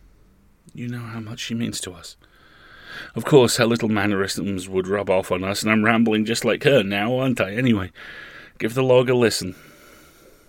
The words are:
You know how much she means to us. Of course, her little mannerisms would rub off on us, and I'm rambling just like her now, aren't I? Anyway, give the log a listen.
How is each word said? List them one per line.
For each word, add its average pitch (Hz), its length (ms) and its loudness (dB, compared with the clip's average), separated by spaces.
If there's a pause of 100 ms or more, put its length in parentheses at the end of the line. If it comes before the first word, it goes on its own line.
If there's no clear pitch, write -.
(720)
You 123 140 -12
know 120 140 -10
how 113 180 -12
much 113 200 -12
she - 160 -8
means 117 260 -6
to 92 120 -10
us. - 240 -20 (960)
Of 117 120 -6
course, 127 320 6
her 123 80 2
little 117 240 0
mannerisms 98 800 -2
would 92 180 -2
rub 98 220 -2
off 95 220 0
on 92 120 -2
us, 98 200 -4
and 107 80 0
I'm 110 120 0
rambling 110 420 2
just 113 200 -4
like 110 180 0
her 139 200 6
now, 101 340 -2
aren't 131 240 0
I? 98 120 -4
Anyway, 107 380 0 (640)
give 110 160 -4
the 131 100 0
log 127 260 4
a 127 60 4
listen. 101 400 0 (920)